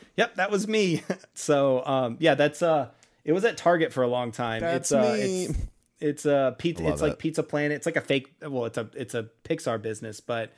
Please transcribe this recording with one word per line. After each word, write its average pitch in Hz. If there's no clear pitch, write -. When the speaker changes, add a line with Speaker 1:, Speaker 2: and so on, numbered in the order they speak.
Speaker 1:
"Yep, 175
that 190
was 208
me." 202
<laughs> -
So, 139
um, 131
yeah, 156
that's, 147
uh, 151
it 151
was 190
at 202
Target 165
for 135
a 123
long 123
time. 113
Speaker 2:
That's -
Speaker 1:
It's, -
uh, 127
Speaker 2:
me. 180
Speaker 1:
it's, -
it's 147
a 139
pizza. 165
Speaker 2:
I 160
love 147
Speaker 1:
It's 147
like 156
Speaker 2:
it. -
Speaker 1:
Pizza 156
Planet. 147
It's -
like 165
a 139
fake, 139
well, 135
it's 113
a, 113
it's 131
a 113
Pixar 127
business, 110
but, 113